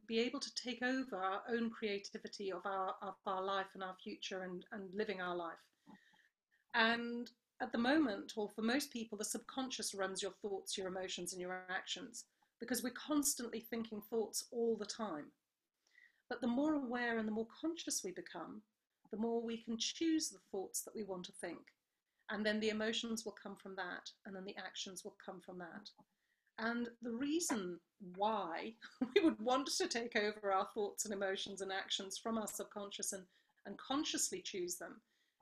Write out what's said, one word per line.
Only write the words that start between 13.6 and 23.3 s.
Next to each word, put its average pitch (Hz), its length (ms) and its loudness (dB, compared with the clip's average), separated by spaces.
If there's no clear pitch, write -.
thinking 220 400 -4
thoughts - 400 0
all 233 260 4
the 202 100 -2
time. 170 400 -2
But 240 120 -4
the 254 80 2
more 285 260 6
aware 240 440 2
and 220 100 2
the 214 40 0
more 220 140 0
conscious 330 420 0
we 190 80 -2
become, 175 500 -8
the 220 40 -4
more 233 240 2
we 226 180 -2
can 233 200 -4
choose 320 520 2
the 190 80 -14
thoughts - 320 -4
that - 140 -8
we 220 80 -2
want 185 220 -4
to - 60 -10
think. - 280 -6
And 214 140 2
then 214 140 6
the 214 120 4
emotions 220 540 0
will 202 160 -6